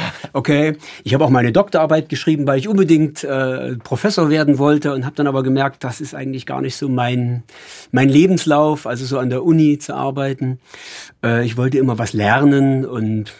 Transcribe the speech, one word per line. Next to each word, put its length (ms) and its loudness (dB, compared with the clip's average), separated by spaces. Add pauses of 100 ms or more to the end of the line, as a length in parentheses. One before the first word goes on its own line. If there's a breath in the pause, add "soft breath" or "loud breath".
(320 loud breath)
okay, 460 0 (260 loud breath)
ich 120 0
habe 100 2
auch 60 4
meine 200 4
Doktorarbeit 560 2
geschrieben, 380 -2
weil 140 2
ich 80 -6
unbedingt, 560 2
äh, 540 -4
Professor 520 -2
werden 300 2
wollte 340 2
und 120 -4
habe 100 -8
dann 100 0
aber 160 0
gemerkt, 420 -2
das 180 -8
ist 120 -12
eigentlich 320 -10
gar 160 -6
nicht 140 -6
so 120 -6
mein, 560 -2 (480 loud breath)
mein 180 4
Lebenslauf, 760 2
also 200 -6
so 120 -4
an 140 -2
der 120 -4
Uni 360 4
zu 160 -10
arbeiten. 640 -4 (640 loud breath)
Äh, 220 2
ich 120 -4
wollte 220 0
immer 180 0
was 160 -4
lernen 720 2
und 540 -4